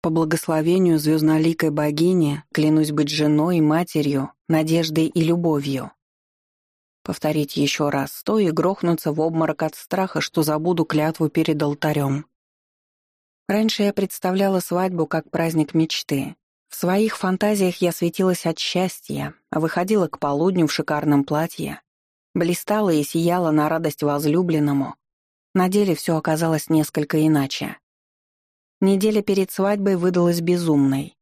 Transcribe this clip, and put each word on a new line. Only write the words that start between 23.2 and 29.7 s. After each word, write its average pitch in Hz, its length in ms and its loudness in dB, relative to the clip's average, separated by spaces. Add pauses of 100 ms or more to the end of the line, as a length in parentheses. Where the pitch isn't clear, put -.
на 151 180 2
радость 160 340 -2
возлюбленному. 147 920 0 (600)
На 185 140 2
деле 196 260 2
все 165 220 -2
оказалось 160 520 -2
несколько 156 560 0
иначе. 143 520 0 (1040)
Неделя 202 400 2
перед 190 280 0
свадьбой 196 460 0